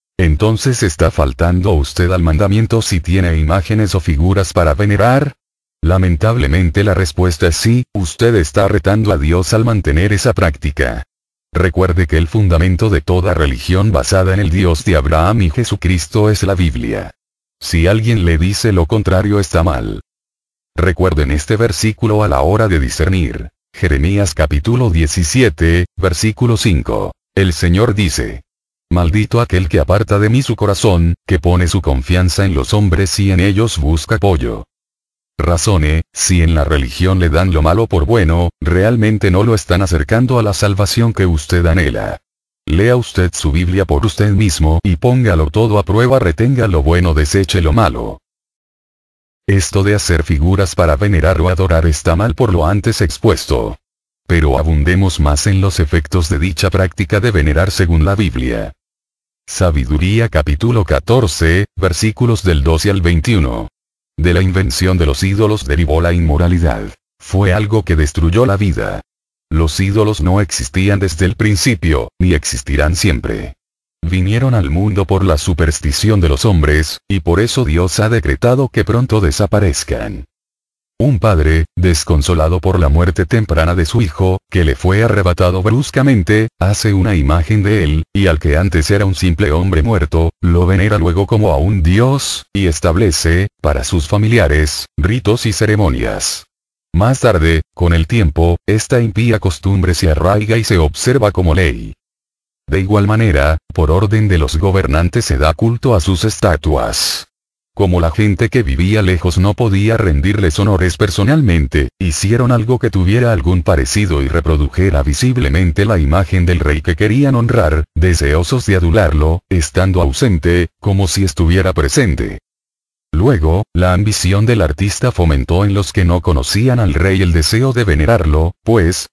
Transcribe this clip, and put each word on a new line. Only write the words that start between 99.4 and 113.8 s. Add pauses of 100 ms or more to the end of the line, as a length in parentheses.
se
arraiga
y
se
observa
como
ley. (720)
De
igual
manera, (160)
por
orden
de
los
gobernantes
se
da
culto
a
sus
estatuas. (480)
Como
la
gente
que
vivía
lejos
no
podía
rendirles
honores
personalmente, (100)
hicieron
algo
que
tuviera
algún
parecido